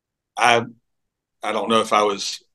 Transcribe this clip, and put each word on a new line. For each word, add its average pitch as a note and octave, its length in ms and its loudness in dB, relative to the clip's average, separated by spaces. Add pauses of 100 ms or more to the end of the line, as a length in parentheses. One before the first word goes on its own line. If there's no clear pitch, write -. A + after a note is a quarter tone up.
(360)
I, A#2 280 2 (800)
I G#2+ 100 -6
don't G2+ 160 -4
know A2+ 140 2
if A2 100 -4
I G#2+ 120 4
was, G2 380 -4 (120)